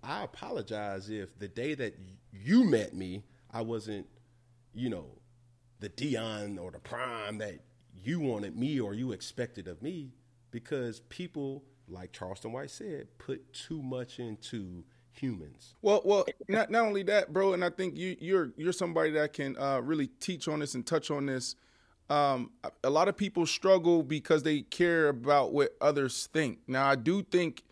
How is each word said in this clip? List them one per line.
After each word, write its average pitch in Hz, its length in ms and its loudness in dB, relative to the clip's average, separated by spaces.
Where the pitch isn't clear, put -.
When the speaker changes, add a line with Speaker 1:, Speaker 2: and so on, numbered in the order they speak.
Speaker 1:
I 165 200 -8
apologize 104 840 -8
if 104 300 -10
the 101 80 -10
day 123 280 -6
that 120 220 -6
y-, 92 160 -18
you 143 320 6
met 120 300 4
me, 95 320 -8
I 113 100 -6
wasn't, 107 460 -6
you 120 160 -4
know, 87 180 -6
the 101 100 -10
Deion 110 720 -6
or 90 100 -10
the - 80 -16
Prime 117 600 -8
that 101 200 -8
you 151 180 -2
wanted 104 360 -2
me 135 240 -2
or 104 140 -2
you 123 180 -4
expected - 560 -8
of 85 140 -12
me, 143 320 -10
because 120 580 -6
people, 143 540 -8
like 90 240 -14
Charleston 95 400 -10
White 135 180 -10
said, 180 360 -10
put - 340 -10
too - 300 -10
much 127 380 -8
into 104 680 -10
humans." 95 680 -8
Speaker 2:
Well, 208 240 6
well, 196 200 6
not, 208 240 2
not 226 140 4
only 202 180 0
that, 190 300 4
bro, 190 200 4
and 180 100 0
I 175 60 2
think 175 280 -4
you, 180 220 -4
you're, 165 380 2
you're 170 160 0
somebody 160 380 2
that 151 220 0
can, 139 240 -4
uh, 139 240 0
really 143 260 0
teach - 400 -6
on 151 120 -2
this 143 160 -4
and 120 100 -4
touch 160 260 0
on 143 140 -2
this. 131 300 -4
Um, 139 420 2
a, - 80 -6
a 131 60 4
lot 156 180 6
of 190 100 0
people 175 300 0
struggle 175 560 6
because 147 400 2
they 151 180 2
care 170 460 2
about 139 460 4
what 139 280 2
others 139 460 2
think. 151 400 0
Now, 131 200 2
I 139 80 6
do 165 280 0
think 175 480 0